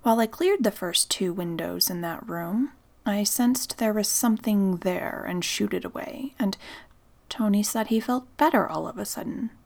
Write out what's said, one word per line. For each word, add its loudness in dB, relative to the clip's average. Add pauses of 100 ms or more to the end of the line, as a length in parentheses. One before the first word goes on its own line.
While 4
I 4
cleared 2
the 6
first -2
two 0
windows -2
in -4
that -6
room, -2 (320)
I 2
sensed 0
there 2
was 0
something 2
there -4
and -4
shooed -2
it -4
away, -10
and 0 (720)
Tony 2
said -2
he 4
felt -2
better 4
all -4
of -10
a -6
sudden. -6 (160)